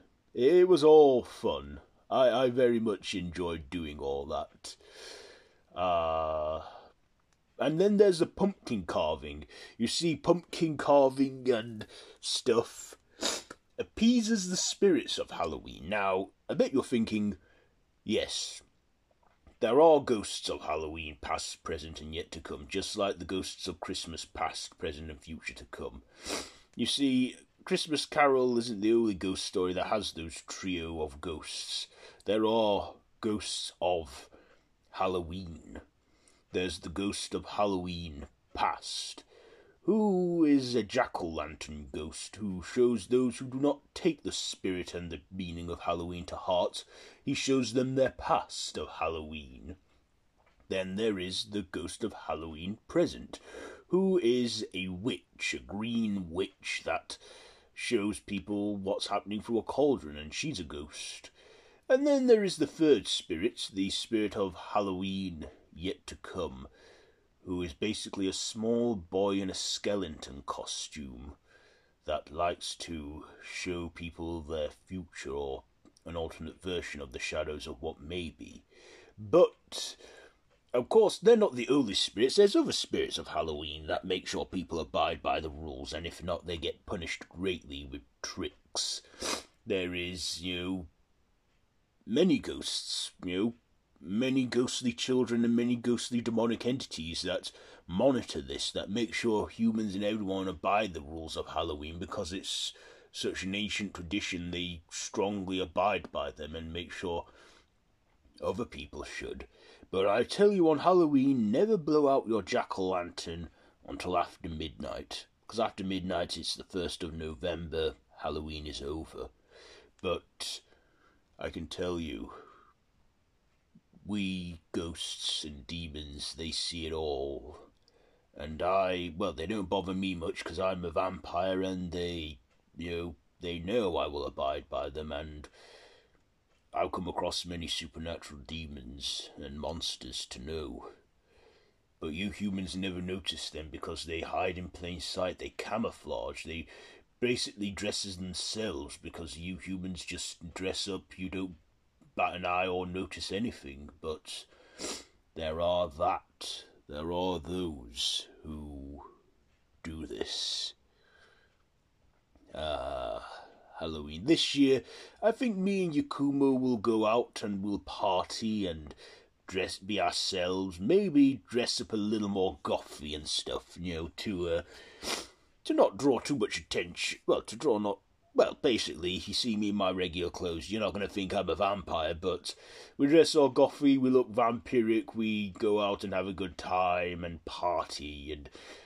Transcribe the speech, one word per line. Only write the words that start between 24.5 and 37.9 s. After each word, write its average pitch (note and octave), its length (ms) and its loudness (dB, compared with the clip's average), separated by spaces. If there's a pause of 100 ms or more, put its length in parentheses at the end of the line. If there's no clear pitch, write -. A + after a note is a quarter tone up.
present, D#2+ 320 -6
and D2 120 -14
future - 340 -12
to - 120 -16
come." - 360 -12 (720)
You A#2 120 0
see, B2+ 500 2 (280)
Christmas D#3+ 420 0
Carol C3 520 6
isn't A#2 220 -2
the G#2+ 120 6
only A2+ 220 6
ghost F#2 300 -2
story F#2 300 0
that F2+ 120 0
has - 260 -2
those D#2+ 360 -8
trio E2 520 -4
of D2 200 -4
ghosts. - 640 -6 (380)
There G#2+ 200 4
are G#2+ 500 4 (260)
ghosts - 600 -2
of E2+ 480 -2 (640)
Halloween. F2+ 880 -4 (720)
There's F2+ 300 0
the F2 100 -8
ghost G2 440 -2
of F2+ 120 -4
Halloween F2 800 -2 (260)